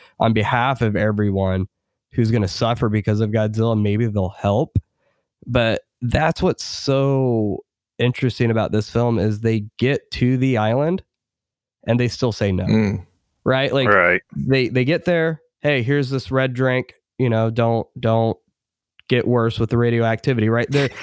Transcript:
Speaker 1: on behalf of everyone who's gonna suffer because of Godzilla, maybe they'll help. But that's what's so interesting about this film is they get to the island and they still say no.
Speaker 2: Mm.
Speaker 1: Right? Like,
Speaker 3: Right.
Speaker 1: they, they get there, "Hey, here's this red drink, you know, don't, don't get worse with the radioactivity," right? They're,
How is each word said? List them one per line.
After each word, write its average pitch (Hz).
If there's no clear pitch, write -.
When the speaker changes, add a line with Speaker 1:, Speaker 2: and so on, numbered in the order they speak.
Speaker 1:
on 113
behalf 123
of 107
everyone 95
who's 113
gonna 107
suffer 117
because 107
of 107
Godzilla, 110
maybe 107
they'll 101
help. 104
But 117
that's 135
what's 185
so 135
interesting 120
about 110
this 107
film 117
is 107
they 113
get 127
to 127
the 127
island 135
and 120
they 120
still 117
say 101
no. 92
Speaker 2:
Mm. 107
Speaker 1:
Right? 131
Like, 131
Speaker 3:
Right. 90
Speaker 1:
they, 123
they 127
get 165
there, 160
"Hey, 139
here's 139
this 135
red 131
drink, 127
you 127
know, 113
don't, 117
don't 113
get 123
worse 117
with 113
the 117
radioactivity," 117
right? 117
They're, 139